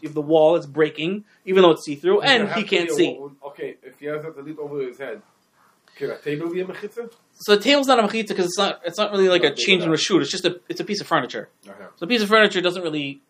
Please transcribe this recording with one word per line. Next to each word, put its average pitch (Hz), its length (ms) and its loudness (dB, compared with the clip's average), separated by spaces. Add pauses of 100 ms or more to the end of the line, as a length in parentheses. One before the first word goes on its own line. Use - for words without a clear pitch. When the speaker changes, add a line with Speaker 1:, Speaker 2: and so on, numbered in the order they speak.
Speaker 1:
you 156 80 -10
have 147 60 -12
the 151 60 -2
wall 156 340 4
that's 156 100 -2
breaking, 156 580 -2 (220)
even 190 160 4
though 175 100 10
it's 160 140 0
see 147 100 -8
through, 185 260 2
Speaker 2:
Does 269 100 2
Speaker 1:
and 247 160 4
Speaker 2:
there 165 80 -6
Speaker 1:
he 208 60 -2
Speaker 2:
have 208 80 -8
to 190 60 2
Speaker 1:
can't 170 140 0
Speaker 2:
be 156 40 -4
a 147 40 0
Speaker 1:
see. 143 200 2
Speaker 2:
wall? 139 140 -14 (160)
Okay, 139 360 -12
if 131 160 -20
he 143 80 -12
has 151 180 -8
a 160 60 -12
talit 151 260 -14
over 147 240 -10
his 123 160 -8
head, 117 240 -12 (760)
can 135 120 -8
a 110 80 -10
table 151 320 -6
be 180 120 -6
a 185 40 -6
mechitza? 208 460 -12 (320)
Speaker 1:
So 208 100 2
a 208 40 6
table's 269 300 2
not 254 120 4
a 220 40 4
mechitza 214 320 -4
'cause 185 100 0
it's 175 120 -4
not, 196 280 -2
it's - 120 -6
not 208 140 -2
really 190 160 2
like 180 160 4
Speaker 2:
Not 147 80 2
Speaker 1:
a - 40 -10
Speaker 2:
big - 100 -6
Speaker 1:
change 185 180 2
in 160 60 -2
Speaker 2:
enough. 156 100 0
Speaker 1:
reshut. 165 220 2
It's 139 100 -4
just 185 140 -6
a, 180 140 -2 (100)
it's 170 100 -6
a 170 60 -6
piece 202 160 -6
of 131 40 -10
furniture. 123 440 -2 (180)
Speaker 2:
Okay. 101 160 -20 (140)
Speaker 1:
So 175 80 -10
a - 20 -8
piece 233 140 0
of 202 80 -2
furniture 214 320 4
doesn't 180 200 -2
really, 147 480 -6